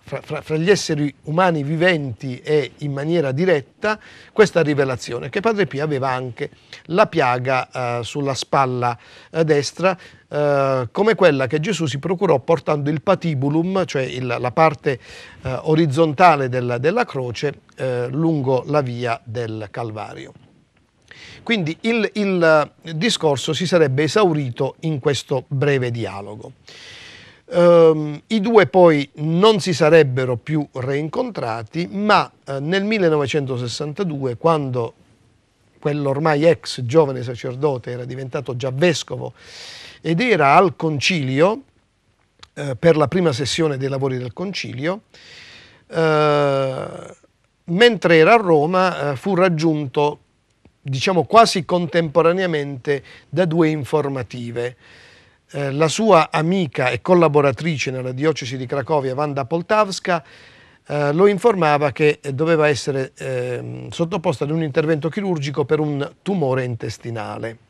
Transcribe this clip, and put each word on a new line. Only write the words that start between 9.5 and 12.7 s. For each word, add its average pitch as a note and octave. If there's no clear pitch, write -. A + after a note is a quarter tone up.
eh, C3+
come G#3+
quella D3
che D3+
Gesù E3
si C3+
procurò E3+
portando D3